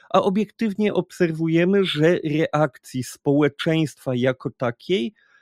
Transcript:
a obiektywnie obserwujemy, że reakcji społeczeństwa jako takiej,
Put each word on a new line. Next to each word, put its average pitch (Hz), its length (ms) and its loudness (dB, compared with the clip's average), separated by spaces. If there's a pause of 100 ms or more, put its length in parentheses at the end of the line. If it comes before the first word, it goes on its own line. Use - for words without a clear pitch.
(100)
a 190 120 2
obiektywnie 202 720 -2
obserwujemy, 170 920 0
że 160 400 2
reakcji 151 800 -2
społeczeństwa 147 1120 -2
jako 127 360 -2
takiej, 185 640 -4 (260)